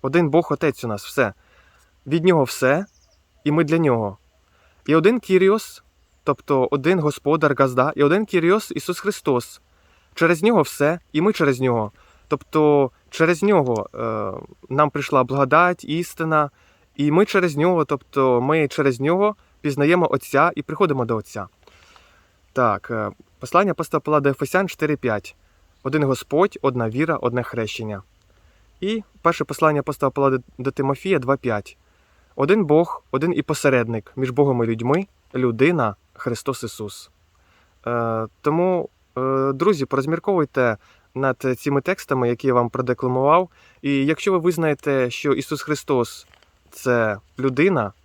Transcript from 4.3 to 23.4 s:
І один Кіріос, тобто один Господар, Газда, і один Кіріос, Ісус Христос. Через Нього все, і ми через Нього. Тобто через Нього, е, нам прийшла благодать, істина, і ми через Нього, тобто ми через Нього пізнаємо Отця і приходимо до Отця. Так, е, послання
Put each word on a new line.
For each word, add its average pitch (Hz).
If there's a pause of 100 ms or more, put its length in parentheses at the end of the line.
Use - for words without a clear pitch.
І 147
один 202
Кіріос, 190 (420)
тобто 139
один 156
Господар, 151
Газда, 135
і 143
один 185
Кіріос, 185
Ісус 170
Христос. 143 (540)
Через 165
Нього 214
все, 151 (140)
і 151
ми 202
через 139
Нього. 117 (360)
Тобто 147 (200)
через 165
Нього, 135
е, 107 (360)
нам 143
прийшла 139
благодать, 139
істина, 160 (460)
і 147
ми 185
через 175
Нього, 165
тобто 131
ми 147
через 135
Нього 190 (240)
пізнаємо 151
Отця 147
і 147
приходимо 151
до 117
Отця. 101 (1080)
Так, 110
е, 107 (280)
послання 180